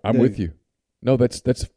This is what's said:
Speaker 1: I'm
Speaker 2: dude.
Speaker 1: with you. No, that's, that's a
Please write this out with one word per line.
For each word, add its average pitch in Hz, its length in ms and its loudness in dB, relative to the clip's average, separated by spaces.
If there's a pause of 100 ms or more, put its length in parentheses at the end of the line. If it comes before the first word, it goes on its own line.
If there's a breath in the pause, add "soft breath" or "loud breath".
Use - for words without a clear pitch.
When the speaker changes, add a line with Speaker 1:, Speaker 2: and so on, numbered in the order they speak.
Speaker 1:
I'm 107 100 0
Speaker 2:
dude. 120 80 4
Speaker 1:
with 110 160 0
you. 85 140 -4 (480)
No, 131 160 2
that's, 123 240 0
that's - 220 -4
a - 140 -10